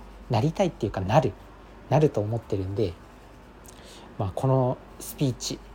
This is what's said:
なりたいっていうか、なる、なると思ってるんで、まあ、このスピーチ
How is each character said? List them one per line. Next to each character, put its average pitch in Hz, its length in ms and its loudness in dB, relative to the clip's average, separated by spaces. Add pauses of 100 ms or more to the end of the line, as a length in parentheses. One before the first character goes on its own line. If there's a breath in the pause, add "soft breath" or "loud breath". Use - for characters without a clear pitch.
(300)
な 113 120 2
り 156 100 2
た 196 120 0
い 180 40 4
っ - 40 0
て - 140 -4
い 98 40 -2
う - 20 -2
か、 101 100 -4
な 107 180 4
る、 123 140 4 (560)
な 156 100 6
る 156 100 6
と 107 120 0
思 110 160 -2
っ - 20 -4
て - 180 -4
る 95 60 -2
ん 95 100 -4
で、 101 200 0 (1200 loud breath)
ま 104 100 -2
あ、 92 60 -2
こ - 140 0
の 131 300 4 (220)
ス - 160 -12
ピ 139 140 2
ー 120 40 -2
チ - 260 -8 (160)